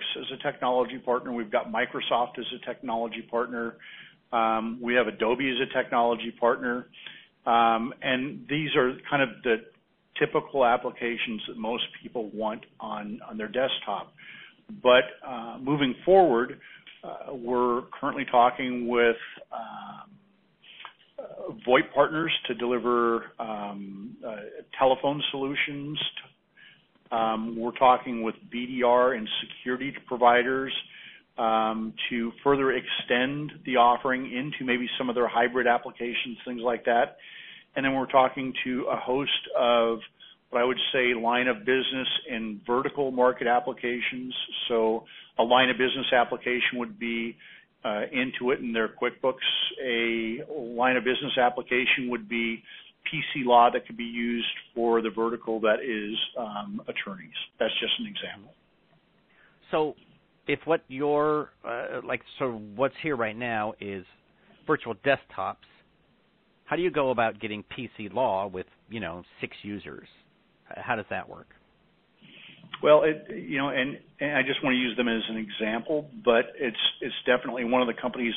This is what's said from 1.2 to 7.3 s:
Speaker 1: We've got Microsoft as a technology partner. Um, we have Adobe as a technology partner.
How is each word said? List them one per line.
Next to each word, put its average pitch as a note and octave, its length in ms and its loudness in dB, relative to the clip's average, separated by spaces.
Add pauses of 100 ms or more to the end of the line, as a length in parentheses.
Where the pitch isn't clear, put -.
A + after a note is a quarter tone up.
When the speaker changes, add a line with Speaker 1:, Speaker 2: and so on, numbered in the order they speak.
Speaker 1:
We've A#2 180 -4
got A#2 220 0
Microsoft A#2+ 680 0
as A#2 60 -8 (100)
a A#2 100 -16
technology A#2 640 -6
partner. A#2 460 -4 (580)
Um, A2+ 480 0
we A#2+ 140 0
have A#2 140 4
Adobe A#2+ 420 0
as B2 180 -2
a - 80 -10
technology A#2 640 0
partner. B2 480 0 (580)